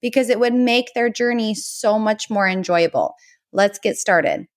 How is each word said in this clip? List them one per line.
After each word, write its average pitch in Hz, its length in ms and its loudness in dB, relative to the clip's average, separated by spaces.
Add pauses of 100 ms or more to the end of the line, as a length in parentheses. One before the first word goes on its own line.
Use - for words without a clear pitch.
because 240 280 0
it 247 100 2
would 240 140 2
make 247 400 0
their 240 160 0
journey 233 460 -2
so - 420 -2
much 214 320 -2
more 202 180 0
enjoyable. 170 680 0 (380)
Let's 202 260 0
get 202 180 -2
started. 156 600 0